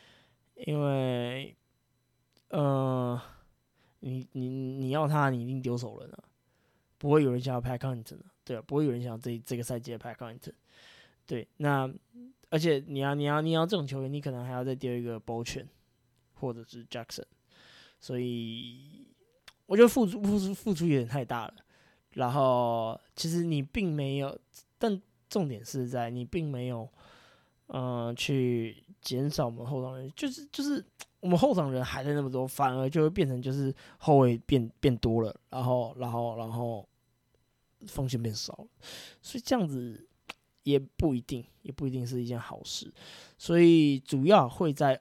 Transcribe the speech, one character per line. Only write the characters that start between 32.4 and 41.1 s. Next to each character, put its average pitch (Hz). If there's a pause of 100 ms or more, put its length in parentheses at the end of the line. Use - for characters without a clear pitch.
反 127
而 131
就 156
会 156
变 185
成 127
就 131
是 135 (240)
后 147
卫 123
变， 120 (120)
变 131
多 117
了， 110 (160)
然 127
后， 123
然 123
后， 117
然 113
后 117 (1000)
锋 135
线 120
变 110
少 -
了， 220 (540)
所 -
以 -
这 -
样 196
子 127 (580)
也 139
不 139